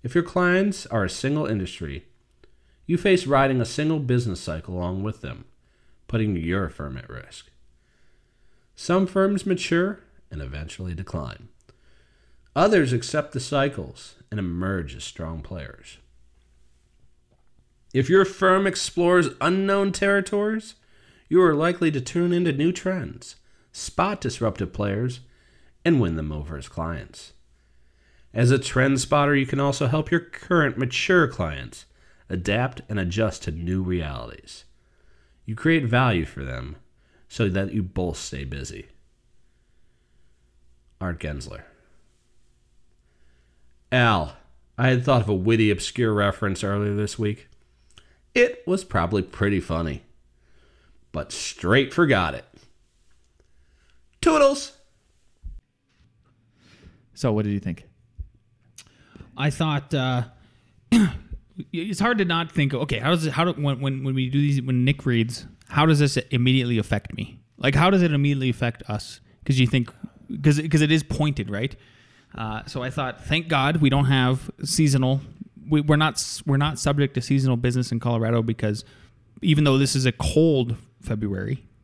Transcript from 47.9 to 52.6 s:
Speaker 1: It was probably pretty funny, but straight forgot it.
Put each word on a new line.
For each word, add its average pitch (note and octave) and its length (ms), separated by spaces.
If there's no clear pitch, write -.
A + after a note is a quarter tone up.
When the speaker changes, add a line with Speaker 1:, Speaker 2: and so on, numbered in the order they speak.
Speaker 1:
It B3 320
was F#3+ 200
probably F2 360
pretty G2+ 380
funny, D#2+ 440
but - 220
straight C3 600
forgot G#2+ 400
it. A#1+ 120